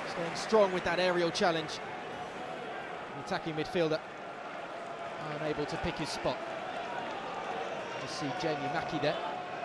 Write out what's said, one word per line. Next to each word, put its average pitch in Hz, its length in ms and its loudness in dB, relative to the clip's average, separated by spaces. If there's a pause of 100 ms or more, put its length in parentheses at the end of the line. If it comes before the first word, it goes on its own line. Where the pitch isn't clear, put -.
Staying 170 260 -2
strong 208 380 8
with 175 100 2
that 170 160 4
aerial 175 300 6
challenge. 165 500 4 (1400)
The 123 80 -6
attacking 170 300 -2
midfielder 156 460 4 (1400)
unable 151 280 0
to - 100 -2
pick 170 200 0
his 151 120 -2
spot. - 280 0 (1600)
You - 60 -4
see 139 240 -2 (100)
Jamie 151 200 2 (120)
Mackie 160 260 0
there, 147 180 2 (480)